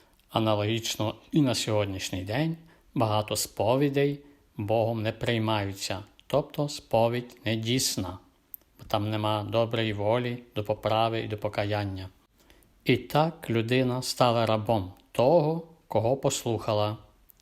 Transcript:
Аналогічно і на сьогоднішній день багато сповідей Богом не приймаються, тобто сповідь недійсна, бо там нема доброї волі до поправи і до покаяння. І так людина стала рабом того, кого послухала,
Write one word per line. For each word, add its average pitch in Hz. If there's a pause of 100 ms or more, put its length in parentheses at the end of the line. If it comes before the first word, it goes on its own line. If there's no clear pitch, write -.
(300)
Аналогічно 110 (180)
і 160
на 127
сьогоднішній 98
день 147 (380)
багато 107
сповідей 139 (360)
Богом 110
не 110
приймаються, 107 (240)
тобто 147
сповідь 117
недійсна, 110 (600)
бо -
там 107
нема 107
доброї 113
волі 120 (120)
до 104
поправи 110
і 113
до 107
покаяння. 101 (760)
І 123
так 156
людина 123
стала 117
рабом 107 (200)
того, 156 (200)
кого 113
послухала, 110 (460)